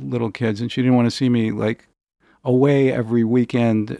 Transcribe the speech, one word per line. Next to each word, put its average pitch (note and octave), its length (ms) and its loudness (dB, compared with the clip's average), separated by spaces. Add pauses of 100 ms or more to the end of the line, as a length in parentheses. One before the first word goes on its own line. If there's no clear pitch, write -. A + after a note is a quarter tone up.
little A#2+ 300 -6
kids, A2 280 -4
and A#2+ 120 -6
she C3 100 -4
didn't B2+ 160 4
want A#2+ 80 2
to A#2 100 -2
see C3 140 -2
me, A#2 220 0
like, A2 360 -4 (560)
away C3+ 480 2
every A#2 320 0
weekend, A2+ 760 0